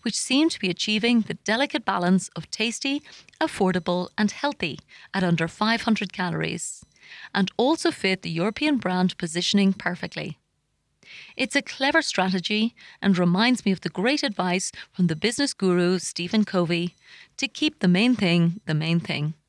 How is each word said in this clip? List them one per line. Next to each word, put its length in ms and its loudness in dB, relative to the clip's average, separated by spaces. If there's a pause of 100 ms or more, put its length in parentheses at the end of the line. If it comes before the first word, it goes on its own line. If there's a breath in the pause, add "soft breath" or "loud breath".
which 160 -4
seem 320 2
to 100 -8
be 100 -2
achieving 520 2
the 120 -6
delicate 520 -2
balance 500 2
of 140 -12
tasty, 540 -4 (360 loud breath)
affordable, 760 0
and 140 0
healthy 480 -6 (340 loud breath)
at 100 0
under 240 2
five 360 0
hundred 300 0
calories, 720 -6 (520 loud breath)
and 220 2
also 340 2
fit 320 -2
the 80 -8
European 460 0
brand 400 0
positioning 560 2
perfectly. 680 -8 (1000 loud breath)
It's 180 -4
a 60 4
clever 400 0
strategy 720 0 (280 loud breath)
and 160 4
reminds 460 2
me 80 2
of 100 -2
the 80 -4
great 340 0
advice 480 -2 (200 loud breath)
from 160 0
the 80 0
business 380 -2
guru 460 2
Stephen 460 0
Covey 500 -2 (420 loud breath)
to 100 -4
keep 320 -4
the 80 2
main 280 4
thing 500 2
the 80 -2
main 260 0
thing. 340 -4 (140)